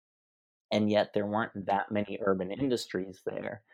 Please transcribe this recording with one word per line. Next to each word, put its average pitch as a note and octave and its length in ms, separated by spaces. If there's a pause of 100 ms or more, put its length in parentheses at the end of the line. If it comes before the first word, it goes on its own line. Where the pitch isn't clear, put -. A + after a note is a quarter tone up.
(720)
and G#2+ 180
yet G#2 240
there G#2 140
weren't G#2 400
that G2 240
many G#2 340
urban F#2+ 260
industries A2+ 760
there. G2+ 360 (120)